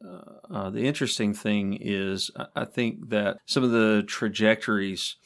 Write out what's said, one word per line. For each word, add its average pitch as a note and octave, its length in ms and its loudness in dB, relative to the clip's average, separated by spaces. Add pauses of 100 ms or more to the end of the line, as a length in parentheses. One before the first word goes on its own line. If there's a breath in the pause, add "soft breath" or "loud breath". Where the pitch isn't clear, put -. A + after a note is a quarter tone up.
Uh, - 500 -18
uh, G2 160 -4
the A2+ 160 -2
interesting A#2 460 0
thing G2+ 480 -2
is, G2 560 -4
I, - 100 -10 (100)
I A#2+ 80 -2
think A#2 460 -4
that G#2 360 0
some - 160 2
of B2+ 80 4
the A2 360 6
trajectories G#2+ 1200 0